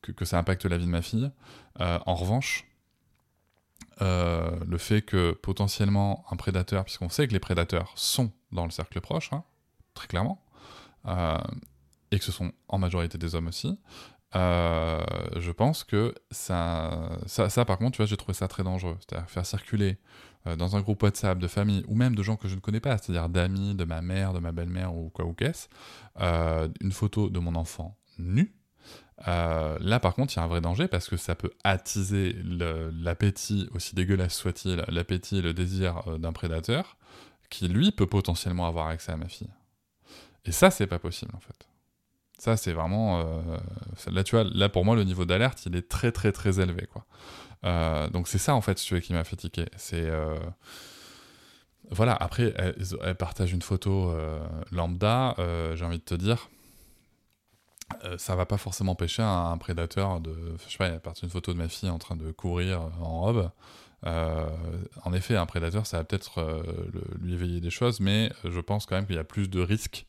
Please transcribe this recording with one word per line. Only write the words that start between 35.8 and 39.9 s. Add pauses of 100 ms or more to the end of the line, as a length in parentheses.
euh,
d'un
prédateur (520)
qui,
lui,
peut
potentiellement
avoir
accès
à
ma
fille. (920)